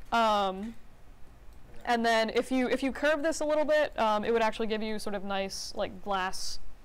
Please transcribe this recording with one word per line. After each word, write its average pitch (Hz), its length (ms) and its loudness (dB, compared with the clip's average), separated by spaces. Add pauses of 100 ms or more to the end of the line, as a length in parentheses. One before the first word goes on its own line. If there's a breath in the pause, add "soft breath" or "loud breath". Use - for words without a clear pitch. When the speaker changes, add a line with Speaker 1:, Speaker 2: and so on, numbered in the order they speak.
(120)
Speaker 1:
Um, 208 460 2
Speaker 2:
Okay. 220 140 -8 (1120)
Speaker 1:
and 233 200 0
then 226 260 4
if 240 200 0
you, 254 180 4
if 262 140 0
you 269 80 0
curve 294 320 2
this 320 160 0
a 302 60 0
little 302 200 2
bit, 302 320 2
um, 214 280 2
it 220 80 0
would 226 100 4
actually 220 240 0
give 214 160 -2
you 220 160 -2
sort 208 160 -4
of 196 80 -4
nice, 196 540 -4
like, 190 260 -4
glass 190 560 0 (260)